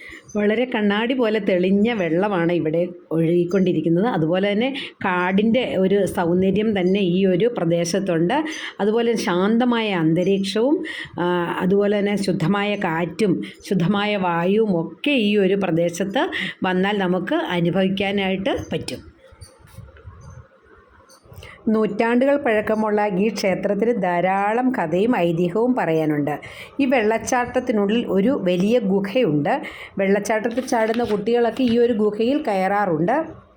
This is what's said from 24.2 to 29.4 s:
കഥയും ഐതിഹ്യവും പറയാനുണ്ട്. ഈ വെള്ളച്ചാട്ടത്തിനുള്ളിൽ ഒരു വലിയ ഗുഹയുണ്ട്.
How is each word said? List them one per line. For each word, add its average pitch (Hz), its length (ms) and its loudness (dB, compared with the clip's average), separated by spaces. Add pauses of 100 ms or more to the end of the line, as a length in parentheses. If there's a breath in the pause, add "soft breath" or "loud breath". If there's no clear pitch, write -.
കഥയും 196 460 0
ഐതിഹ്യവും 175 580 0
പറയാനുണ്ട്. 156 640 0 (400 loud breath)
ഈ 277 60 2
വെള്ളച്ചാട്ടത്തിനുള്ളിൽ 226 1200 0
ഒരു 196 360 0
വലിയ 185 360 2
ഗുഹയുണ്ട്. 196 840 0 (360 loud breath)